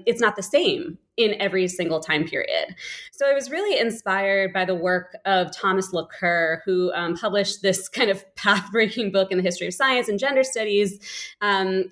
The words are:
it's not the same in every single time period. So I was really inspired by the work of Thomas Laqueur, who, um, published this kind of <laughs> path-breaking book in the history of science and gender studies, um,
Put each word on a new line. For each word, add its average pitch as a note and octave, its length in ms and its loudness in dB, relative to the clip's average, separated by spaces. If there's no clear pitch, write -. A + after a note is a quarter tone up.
it's A3+ 160 2
not A3 160 2
the A3+ 40 -8
same A3 560 0
in A3 220 2
every F#3+ 280 0
single E3 320 -2
time D#3 260 0
period. B2+ 500 -4
So C#4 180 0
I C#4 40 6
was C4 160 -2
really F4 300 0
inspired G3 720 0
by F#3 120 0
the F#3 100 -2
work F3+ 400 -2
of F#3 300 2
Thomas F#3+ 380 0
Laqueur, E3 720 0
who, F3+ 280 0
um, E3+ 220 -2
published G3 460 -2
this F#3+ 260 0
kind A3+ 220 0
of F#3+ 200 -2
<laughs> - 60 -20
path-breaking G#3 760 0
book F#3+ 200 2
in F#3 60 0
the F#3 60 0
history F3+ 240 -2
of F3+ 60 -6
science B3 360 0
and G3+ 100 0
gender C4 240 2
studies, G#3 560 0
um, F#3+ 500 2